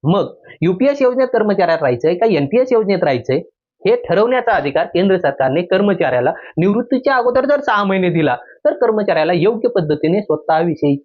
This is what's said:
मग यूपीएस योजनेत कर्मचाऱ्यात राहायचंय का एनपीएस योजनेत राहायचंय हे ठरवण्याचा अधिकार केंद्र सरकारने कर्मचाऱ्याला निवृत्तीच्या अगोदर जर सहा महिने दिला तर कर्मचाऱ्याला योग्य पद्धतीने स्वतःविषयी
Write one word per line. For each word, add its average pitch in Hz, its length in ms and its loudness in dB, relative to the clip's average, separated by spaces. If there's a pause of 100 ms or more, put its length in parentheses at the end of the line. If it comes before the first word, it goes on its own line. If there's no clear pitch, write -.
मग 175 280 0 (300)
यूपीएस 254 400 0
योजनेत 254 260 2
कर्मचाऱ्यात 202 500 0
राहायचंय 143 360 0
का 226 140 0
एनपीएस 214 440 0
योजनेत 202 300 0
राहायचंय 135 360 -2 (440)
हे 220 120 2 (100)
ठरवण्याचा 233 480 0
अधिकार 160 340 -2
केंद्र 190 300 2
सरकारने 143 460 0
कर्मचाऱ्याला 170 720 0 (260)
निवृत्तीच्या 247 580 0
अगोदर 247 280 0
जर 285 160 2
सहा 214 240 0
महिने 190 260 0
दिला 151 260 0 (280)
तर 302 120 2
कर्मचाऱ्याला 208 560 0
योग्य 214 380 0
पद्धतीने 160 520 0
स्वतःविषयी 156 720 -2 (100)